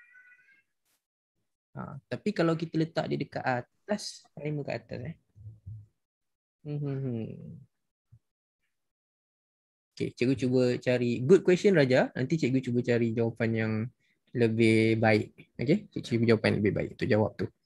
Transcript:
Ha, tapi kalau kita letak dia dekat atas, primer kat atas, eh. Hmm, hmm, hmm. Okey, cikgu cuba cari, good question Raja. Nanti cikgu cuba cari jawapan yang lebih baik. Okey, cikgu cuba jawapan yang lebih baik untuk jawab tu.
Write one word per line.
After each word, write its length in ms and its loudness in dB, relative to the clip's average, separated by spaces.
Ha, 180 -12
tapi 240 -6
kalau 240 0
kita 240 -4
letak 260 -4
dia 80 -4
dekat 300 -8
atas, 880 -6
primer 320 -8
kat 180 -8
atas, 160 -12
eh. 20 -20
Hmm, 160 -8
hmm, 180 -4
hmm. 300 -6
Okey, 240 -6
cikgu 160 0
cuba 280 0
cari, 420 0
good 220 6
question 320 4
Raja. 400 4
Nanti 240 -2
cikgu 240 2
cuba 160 0
cari 320 0
jawapan 400 -2
yang 200 -2
lebih 640 4
baik. 340 4
Okey, 160 2
cikgu 100 -8
cuba 200 0
jawapan 140 2
yang 100 0
lebih 160 2
baik 220 -4
untuk 100 -2
jawab 300 2
tu. 100 -4